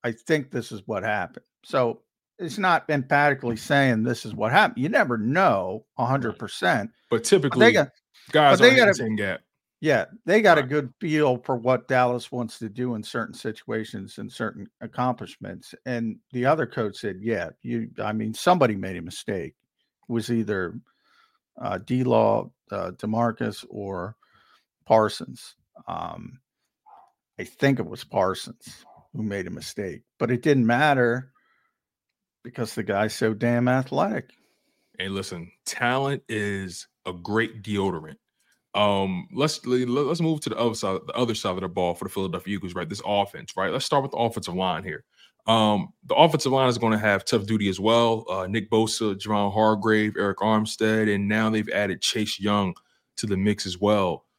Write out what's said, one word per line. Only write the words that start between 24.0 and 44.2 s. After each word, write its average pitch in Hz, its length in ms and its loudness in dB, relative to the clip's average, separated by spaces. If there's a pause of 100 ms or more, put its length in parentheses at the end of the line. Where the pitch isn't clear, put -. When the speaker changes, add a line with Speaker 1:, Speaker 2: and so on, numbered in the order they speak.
Speaker 1:
Parsons." 110 680 0 (320)
Um, 85 540 -12 (1000)
I 92 60 -8
think 139 340 0
it 92 80 -4
was - 160 -12
Parsons - 840 -4 (280)
who 110 100 -8
made 101 240 -4
a 87 40 -10
mistake, 85 520 -10 (140)
but 117 120 -2
it 123 120 0
didn't 135 260 4
matter 127 640 2 (1120)
because 120 320 -8
the 113 80 -4
guy's 104 320 0
so 110 180 0
damn 120 360 2
athletic. 139 600 0 (680)
Speaker 2:
Hey, 92 100 -6
listen, 95 460 -8 (120)
talent 131 600 -2
is 101 600 -6 (180)
a 92 80 -8
great 104 500 -4
deodorant. 95 540 -2 (580)
Um, 98 580 0
let's, 151 320 -2
le-, 127 200 0
le-, 127 220 0
let's 165 140 -2
move 160 200 0
to - 80 -6
the - 80 -6
other 113 180 0
side, 95 320 -4
the - 60 -10
other 117 200 -2
side 95 220 -4
of 90 60 -6
the 92 60 -6
ball 87 280 -2
for - 100 -10
the - 40 -8
Philadelphia 95 460 -6
Eagles, 87 200 -10
right? 87 120 -6
This 101 160 -10
offense, 101 540 -2
right? 92 160 -2
Let's 143 120 -2
start 143 180 2
with 143 80 -8
the - 60 -8
offensive 110 360 -2